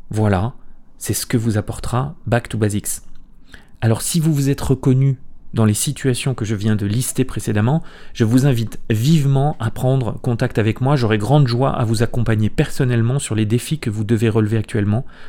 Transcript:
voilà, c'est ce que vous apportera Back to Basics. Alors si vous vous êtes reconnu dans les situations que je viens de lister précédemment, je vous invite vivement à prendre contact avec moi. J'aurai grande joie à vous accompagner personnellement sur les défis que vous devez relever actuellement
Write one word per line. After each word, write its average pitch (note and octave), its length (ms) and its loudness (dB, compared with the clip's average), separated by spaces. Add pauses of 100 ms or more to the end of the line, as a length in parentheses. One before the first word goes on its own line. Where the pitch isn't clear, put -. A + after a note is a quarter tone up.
(100)
voilà, G#2 420 0 (460)
c'est - 160 -4
ce - 100 -6
que - 140 0
vous A2 180 -2
apportera B2 600 -4 (100)
Back A#2 240 -2
to A2+ 80 -4
Basics. G#2 420 -2 (800)
Alors A2+ 220 2
si - 180 -2
vous D#3 140 2
vous C#3 160 2
êtes C#3 100 -2
reconnu C3+ 560 2 (380)
dans A2 120 4
les G#2+ 80 4
situations C3 580 -2
que A2+ 140 -4
je A2 80 -2
viens G#2+ 220 0
de G2+ 100 -2
lister B2+ 400 -2
précédemment, A#2+ 560 0 (320)
je A#2+ 100 0
vous B2+ 220 4
invite A#2 420 0
vivement C#3 720 4
à A2 100 -2
prendre B2+ 520 0
contact B2 340 0
avec A2 240 2
moi. C3+ 160 2
J'aurai A2 220 2
grande C3+ 280 4
joie A#2+ 220 0
à C3+ 160 0
vous A2 180 2
accompagner A2 460 2
personnellement B2 720 0
sur - 160 -6
les G#2+ 100 2
défis A#2+ 340 -2
que - 120 -6
vous G#2+ 120 -4
devez A2 280 2
relever G#2+ 260 2
actuellement G#2 480 0 (240)